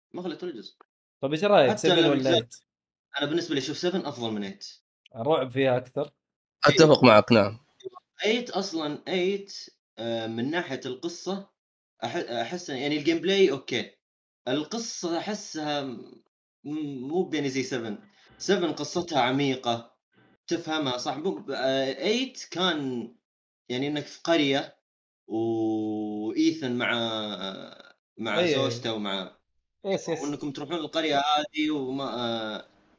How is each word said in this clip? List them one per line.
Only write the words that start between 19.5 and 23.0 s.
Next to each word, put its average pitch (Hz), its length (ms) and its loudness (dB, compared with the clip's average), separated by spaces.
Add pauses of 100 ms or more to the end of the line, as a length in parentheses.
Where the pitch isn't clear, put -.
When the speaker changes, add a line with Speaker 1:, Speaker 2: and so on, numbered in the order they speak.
Speaker 1:
تفهمها 156 520 -2
صح. 147 180 -4
مو 170 140 -2
ب-، 147 200 -8
آه، 135 340 0 (140)
إيت 247 520 -2
كان، 143 640 -2 (560)